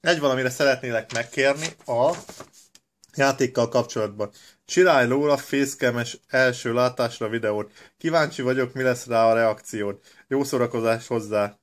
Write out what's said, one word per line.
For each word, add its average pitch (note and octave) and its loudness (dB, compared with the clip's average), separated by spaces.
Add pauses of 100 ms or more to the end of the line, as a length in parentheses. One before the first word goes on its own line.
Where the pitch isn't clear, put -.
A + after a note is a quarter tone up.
Egy E3+ 0
valamire C3 0
szeretnélek B2 0
megkérni C#3 -2 (200)
a B2+ 0 (1000)
játékkal C3 0
kapcsolatban. G#2+ -2 (340)
Csinálj D#3 4
róla C#3+ 2
fészkemes C3+ -2 (100)
első B2+ 0
látásra A#2+ -2
videót. G#2+ -4 (240)
Kíváncsi D#3 0
vagyok, B2+ 0
mi B2+ -8
lesz B2 0
rá A2+ 2
a A2+ 6
reakciód. G#2+ -2 (280)
Jó C3+ 0
szórakozás A#2 -2
hozzá. G#2 -2